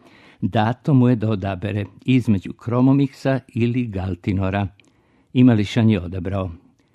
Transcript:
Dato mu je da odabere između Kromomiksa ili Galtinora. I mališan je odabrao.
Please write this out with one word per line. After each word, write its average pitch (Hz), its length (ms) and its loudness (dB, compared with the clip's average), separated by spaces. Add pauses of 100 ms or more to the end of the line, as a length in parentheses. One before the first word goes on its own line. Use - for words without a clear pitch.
(420)
Dato 110 520 -2
mu 123 160 4
je 127 60 2
da 107 140 -4
odabere 98 560 -4 (200)
između 120 480 0
Kromomiksa 135 840 0 (140)
ili 120 340 -2
Galtinora. 95 800 -4 (680)
I 127 100 6
mališan 110 460 4
je 101 120 2
odabrao. 92 500 -6 (440)